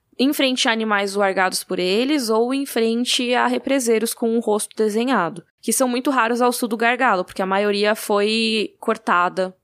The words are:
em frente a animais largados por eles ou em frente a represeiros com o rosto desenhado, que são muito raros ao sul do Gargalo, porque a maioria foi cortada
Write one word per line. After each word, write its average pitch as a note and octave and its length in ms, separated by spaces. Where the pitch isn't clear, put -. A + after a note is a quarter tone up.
em C4+ 160
frente C4 340
a A3+ 40
animais G#3 420
largados F#3+ 500
por F#3 140
eles A3+ 500
ou A#3 240
em C#4 140
frente A#3+ 680
a A#3+ 120
represeiros A#3+ 680
com A3+ 240
o A#3+ 40
rosto G#3+ 360
desenhado, G#3+ 680
que A3+ 100
são B3+ 160
muito B3 220
raros A#3+ 320
ao B3 100
sul A#3+ 160
do A3+ 80
Gargalo, A#3 480
porque - 160
a F#3+ 60
maioria G3+ 480
foi A3 840
cortada F#3 840